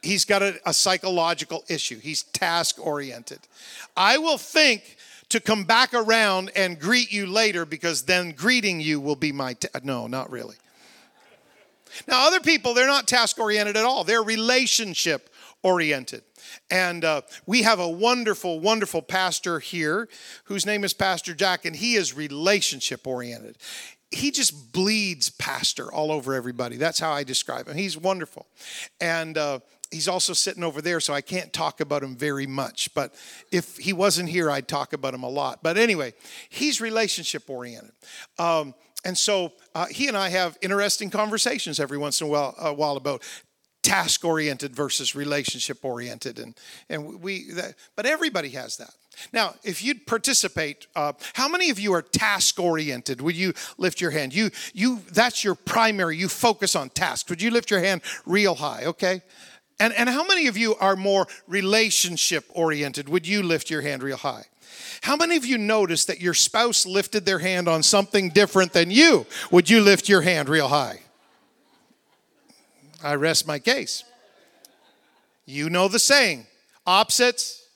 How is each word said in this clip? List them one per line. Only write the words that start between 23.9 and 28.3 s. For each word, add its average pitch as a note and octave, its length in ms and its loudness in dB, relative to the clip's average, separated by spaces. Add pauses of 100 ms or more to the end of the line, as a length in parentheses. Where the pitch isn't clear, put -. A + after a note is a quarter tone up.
He C4+ 180 -2
just D3 420 -2
bleeds F#3+ 580 0
pastor - 640 -6
all D#3 200 -2
over C3+ 220 -4
everybody. B2 420 -6
That's D#3 240 -2
how D#3+ 100 -2
I C#3+ 140 -4
describe B2+ 420 -6
him. C#3+ 100 -12
He's F3+ 200 -6
wonderful. F3 500 -4 (540)